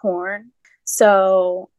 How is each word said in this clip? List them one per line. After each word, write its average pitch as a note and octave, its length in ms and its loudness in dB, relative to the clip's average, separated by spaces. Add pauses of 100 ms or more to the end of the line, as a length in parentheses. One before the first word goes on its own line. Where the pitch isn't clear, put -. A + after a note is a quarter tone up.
porn. G3+ 500 -8 (320)
So F#3+ 960 0